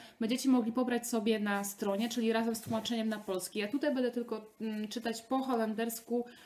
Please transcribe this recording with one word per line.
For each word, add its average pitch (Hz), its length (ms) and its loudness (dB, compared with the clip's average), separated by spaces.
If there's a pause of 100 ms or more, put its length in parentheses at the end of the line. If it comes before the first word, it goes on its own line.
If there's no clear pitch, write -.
(200)
będziecie 247 280 0
mogli 233 240 4
pobrać 240 360 0
sobie 220 320 2
na 202 240 0
stronie, 202 440 0
czyli 226 240 2
razem 226 220 2
z 220 60 -4
tłumaczeniem 220 480 0
na 214 100 -2
polski. 190 400 -4
Ja 208 100 0
tutaj 285 260 2
będę 247 160 2
tylko, 233 500 -4
mm, 214 280 -4
czytać 226 340 -4
po 262 160 0
holendersku, 233 880 0 (200)